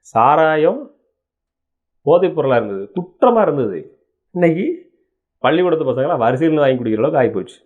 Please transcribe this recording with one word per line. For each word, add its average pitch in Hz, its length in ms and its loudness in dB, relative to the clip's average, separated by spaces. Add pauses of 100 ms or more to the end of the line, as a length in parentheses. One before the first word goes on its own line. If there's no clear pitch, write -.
சாராயம் 156 800 2 (1300)
போதைப் 170 280 2
பொருளா 135 220 0
இருந்தது, 101 360 -4
குற்றமா 226 500 0
இருந்தது. 131 360 -2 (560)
இன்னைக்கு 175 320 0 (800)
பள்ளிக்கூடத்து 160 440 0
பசங்களாம் 131 360 -2
வரிசையில் 160 300 0
நின்னு 147 120 2
வாங்கி 131 120 0
குடிக்கிற 110 240 -2
அளவுக்கு 131 200 0
ஆகிப்போச்சு. 98 440 -4